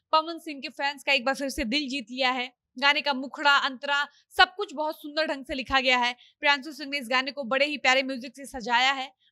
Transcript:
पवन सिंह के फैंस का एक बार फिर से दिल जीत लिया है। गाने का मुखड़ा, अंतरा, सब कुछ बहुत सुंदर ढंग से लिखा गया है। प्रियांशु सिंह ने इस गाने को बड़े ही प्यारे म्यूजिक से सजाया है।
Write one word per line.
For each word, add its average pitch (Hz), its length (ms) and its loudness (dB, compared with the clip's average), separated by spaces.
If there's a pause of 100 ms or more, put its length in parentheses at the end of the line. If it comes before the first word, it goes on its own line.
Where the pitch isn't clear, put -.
(140)
पवन 320 260 2
सिंह 294 220 -12
के 311 80 -10
फैंस 285 340 -4
का 277 100 2
एक 254 120 2
बार 269 100 0
फिर 277 140 -4
से 285 160 -2
दिल 277 240 -2
जीत 247 220 -6
लिया 254 200 0
है। 254 200 -4 (260)
गाने 285 240 4
का 285 120 0
मुखड़ा, 285 440 2
अंतरा, 277 460 0 (320)
सब 370 200 6
कुछ 392 180 -8
बहुत 302 280 -6
सुंदर 311 260 -4
ढंग 277 180 -6
से 320 80 -8
लिखा 269 260 0
गया 254 180 2
है। 247 180 0 (240)
प्रियांशु 285 320 2
सिंह 277 200 -12
ने 285 60 -4
इस 247 120 -8
गाने 262 220 0
को 277 120 -8
बड़े 262 220 2
ही 302 120 -4
प्यारे 262 260 4
म्यूजिक 262 320 -8
से 277 100 -14
सजाया 247 460 0
है। 269 200 -4 (200)